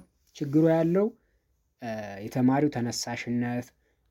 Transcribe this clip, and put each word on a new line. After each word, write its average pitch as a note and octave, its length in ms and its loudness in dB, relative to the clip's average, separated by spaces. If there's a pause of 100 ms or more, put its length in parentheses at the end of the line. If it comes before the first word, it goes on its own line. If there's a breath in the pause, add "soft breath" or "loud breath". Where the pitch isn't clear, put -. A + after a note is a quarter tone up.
(360)
ችግሩ D3+ 320 2
ያለው፣ E3 400 4 (720)
እ፣ A2+ 100 -8 (280)
የተማሪው C3 520 2
ተነሳሽነት፣ A#2+ 960 -4 (440)